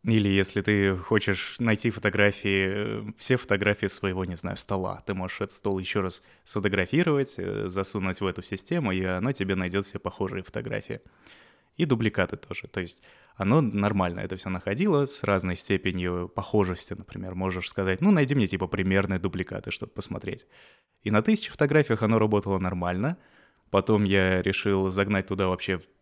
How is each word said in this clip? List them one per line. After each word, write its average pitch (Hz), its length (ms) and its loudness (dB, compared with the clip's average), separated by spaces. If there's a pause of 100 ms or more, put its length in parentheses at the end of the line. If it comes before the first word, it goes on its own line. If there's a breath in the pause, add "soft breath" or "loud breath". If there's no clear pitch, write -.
Или 107 260 4
если 98 320 2
ты 98 340 4
хочешь 98 640 0
найти 113 300 2
фотографии, 101 760 2
э, 107 360 -4 (140)
все - 180 2
фотографии 101 520 0
своего, 95 380 -2
не 87 100 -6
знаю, 90 200 -6
стола, 95 500 -4
ты 101 80 -4
можешь 92 280 -6
этот - 100 -6
стол 98 280 -2
еще 95 220 -2
раз 92 200 -6 (220 soft breath)
сфотографировать, 123 920 0
э, 98 300 -4
засунуть 95 520 -4
в 101 60 0
эту 90 160 -2
систему, 120 500 -4
и 92 120 0
оно 92 280 0
тебе 95 240 -2
найдет 92 300 -2
все - 120 -12
похожие 95 440 -6
фотографии. - 580 -8 (760 soft breath)
И 165 80 0
дубликаты 110 500 0
тоже. - 320 -12
То - 120 -6
есть - 220 -10 (340 soft breath)
оно 104 260 4
нормально 101 580 0
это 95 160 -6
все 92 140 -10
находило, 139 560 0
с - 180 -8
разной 92 320 2
степенью 90 720 -2
похожести, 92 680 -2
например. 92 400 -12
Можешь 92 360 -4
сказать: 95 320 0
"Ну, 202 100 6
найди 147 220 4
мне, 117 120 4
типа, 92 220 -2
примерные 95 520 2
дубликаты, 90 520 -4
чтобы - 200 -10
посмотреть". - 540 -10 (580 soft breath)
И 104 80 -2
на 107 100 4
тысяче 214 300 2
фотографиях 143 500 2
оно 110 160 4
работало 101 420 2
нормально. 90 560 -2 (540 soft breath)
Потом 104 340 4
я 92 380 4
решил 95 480 0
загнать 98 380 0
туда 95 200 0
вообще 90 320 -2 (220)